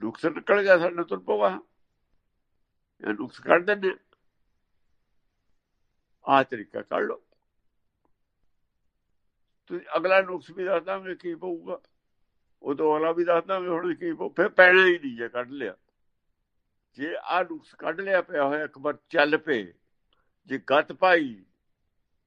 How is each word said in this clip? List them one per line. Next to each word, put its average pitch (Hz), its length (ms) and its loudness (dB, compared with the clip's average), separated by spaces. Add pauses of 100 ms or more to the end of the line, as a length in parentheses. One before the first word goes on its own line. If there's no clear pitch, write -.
ਨੁਕਸ 113 240 -8
ਨਿਕਲ 170 380 2
ਗਿਆ, 190 140 8
ਸਾਡੇ 175 180 0
ਨਾਲ 170 100 -4
ਤੁਰ 190 140 -8
ਪਊਗਾ। 196 400 0 (1400)
ਇਹ 101 100 -4
ਨੁਕਸ 117 260 -10
ਕੱਢ 165 260 2
ਦਿੰਦੇ 196 240 -2
ਆ, - 80 -8 (2250)
ਆਹ 135 160 4
ਤਰੀਕਾ 107 380 -10
ਕੱਢ 208 240 -2
ਲਓ। - 160 -8 (2500)
ਤੁਸੀਂ 175 180 -12 (120)
ਅਗਲਾ 185 240 4
ਨੁਕਸ 180 300 -10
ਵੀ 185 120 -10
ਦੱਸ 180 200 -2
ਦਾਂਗੇ 190 320 -10
ਕੀ 170 200 -12
ਪਊਗਾ, 170 460 -12 (800)
ਉਹ 143 140 -4
ਤੋਂ 151 220 2
ਅਗਲਾ 160 140 0
ਵੀ 170 120 -2
ਦੱਸ 170 220 2
ਦਾਂਗੇ 185 220 -4
ਹੁਣ 170 280 -4
ਕੀ 170 180 -8
ਪਊ। 170 160 -8
ਫਿਰ 185 200 0
ਪੈਣਾ 185 360 8
ਹੀ 175 140 2
ਨਹੀਂ 135 180 -10
ਜੇ 117 120 -8
ਕੱਢ 123 220 -8
ਲਿਆ। 120 260 -8 (1160)
ਜੇ 151 220 -8
ਆਹ 180 280 -2
ਨੁਕਸ 165 320 -12
ਕੱਢ 165 260 -6
ਲਿਆ 190 200 2
ਪਿਆ 147 220 -2
ਹੋਇਆ 147 200 -2
ਇੱਕ 139 140 -12
ਵਾਰ 143 200 -4 (120)
ਚੱਲ 151 280 2
ਪਏ, 107 360 -4 (720)
ਜੇ 131 120 -6
ਗੱਤ 147 360 0
ਪਾਈ 143 520 2 (800)